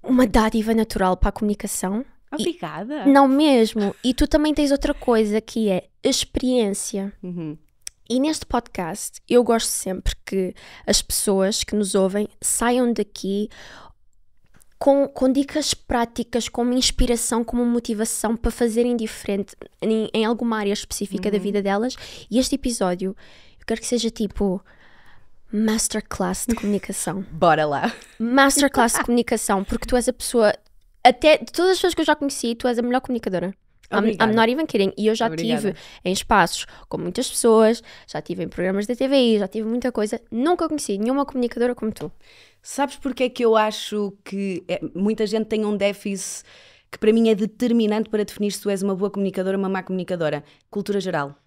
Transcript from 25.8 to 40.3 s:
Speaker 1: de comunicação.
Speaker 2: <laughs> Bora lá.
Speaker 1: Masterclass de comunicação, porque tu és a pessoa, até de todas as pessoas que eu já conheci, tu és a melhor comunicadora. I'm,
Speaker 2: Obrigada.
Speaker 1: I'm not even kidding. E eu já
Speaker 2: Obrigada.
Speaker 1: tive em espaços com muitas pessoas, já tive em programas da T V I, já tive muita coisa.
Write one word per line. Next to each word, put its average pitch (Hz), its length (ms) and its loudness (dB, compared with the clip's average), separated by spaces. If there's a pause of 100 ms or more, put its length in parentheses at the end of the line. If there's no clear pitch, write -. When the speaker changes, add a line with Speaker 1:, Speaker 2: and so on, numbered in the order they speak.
Speaker 1:
de 233 60 0
comunicação. 202 720 -4
Speaker 2:
<laughs> - 60 -16
Bora 156 340 4
lá. 147 260 -2 (280)
Speaker 1:
Masterclass 247 720 4
de - 120 -2
comunicação, 214 600 0
porque - 200 -4
tu 254 120 0
és 240 120 0
a 254 40 -2
pessoa, - 420 2 (480)
até 277 360 6
de - 140 -10
todas 370 200 2
as 359 60 2
pessoas 349 160 0
que 330 60 -4
eu 302 60 0
já 302 80 4
conheci, 277 400 -4
tu 240 140 -4
és 233 100 0
a 240 40 -2
melhor 247 180 0
comunicadora. 196 520 -4 (380)
I'm, 202 100 0
Speaker 2:
Obrigada. 220 300 2
Speaker 1:
I'm 220 60 2
not 226 160 4
even 311 140 -2
kidding. 196 320 0
E 214 80 0
eu 214 80 4
já 226 120 0
Speaker 2:
Obrigada. 196 460 -2
Speaker 1:
tive - 20 -10 (300)
em 180 80 0
espaços - 540 2 (240)
com - 80 -6
muitas 175 300 -4
pessoas, 220 540 4 (240)
já 175 140 -8
tive 175 240 -8
em 175 40 -8
programas 190 380 -4
da 247 80 -4
T 262 140 -2
V 277 80 4
I, 233 220 6
já 185 100 -2
tive 220 180 -6
muita 240 240 -2
coisa. 214 300 -4 (100)